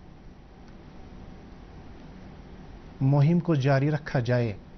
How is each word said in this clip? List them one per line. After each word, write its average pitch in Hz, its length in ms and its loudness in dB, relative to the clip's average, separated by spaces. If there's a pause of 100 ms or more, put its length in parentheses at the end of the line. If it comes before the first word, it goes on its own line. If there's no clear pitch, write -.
(3000)
मुहिम 143 380 6
को 165 160 2
जारी 139 320 4
रखा 147 320 0
जाए 120 340 2 (220)